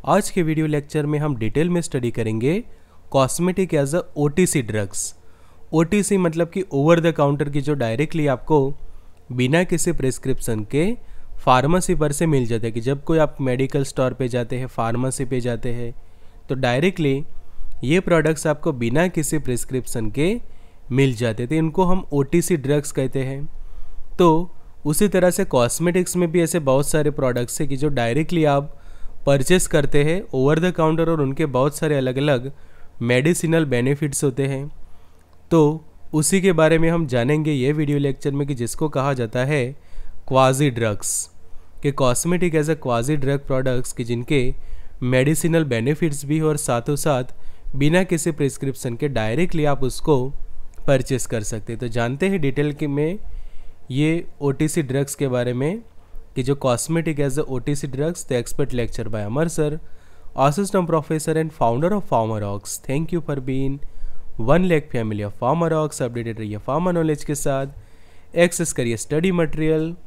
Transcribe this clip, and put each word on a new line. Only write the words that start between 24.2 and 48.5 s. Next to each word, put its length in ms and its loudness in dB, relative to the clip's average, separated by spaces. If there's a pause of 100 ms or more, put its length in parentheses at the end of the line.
उसी 220 4
तरह 220 4
से 140 0
कॉस्मेटिक्स 720 0
में 160 2
भी 100 4
ऐसे 160 0
बहुत 300 2
सारे 220 2
प्रोडक्ट्स 500 -2
हैं 100 2
कि 60 0
जो 120 0
डायरेक्टली 560 2
आप 360 0 (460)
परचेज 400 4
करते 380 4
हैं 180 0
over 340 2
the 160 2
counter, 360 2
और 120 0
उनके 260 0
बहुत 300 0
सारे 200 0
अलग-अलग 540 0 (520)
मेडिसिनल 600 2
बेनिफिट्स 600 0
होते 220 0
हैं। 240 -6 (800)
तो 340 4 (280)
उसी 280 2
के 120 4
बारे 260 4
में 120 4
हम 160 0
जानेंगे 460 0
ये 200 2
वीडियो 260 0
लेक्चर 320 -2
में, 160 -2
कि 80 -4
जिसको 340 -2
कहा 260 0
जाता 300 -2
है 200 0 (640)
क्वाजी 420 4
ड्रग्स, 600 -2 (520)
कि 100 0
cosmetic 600 2
as 220 2
a 100 -16
quasi 320 0
drug 320 0
products, 420 0
कि 120 -6
जिनके 500 2 (480)
मेडिसिनल 600 2
बेनिफिट्स 600 0
भी 140 0
हो 100 2
और 80 0
साथों 400 -2
साथ 400 0 (400)
बिना 260 4
किसी 280 0
प्रिस्क्रिप्शन 680 -4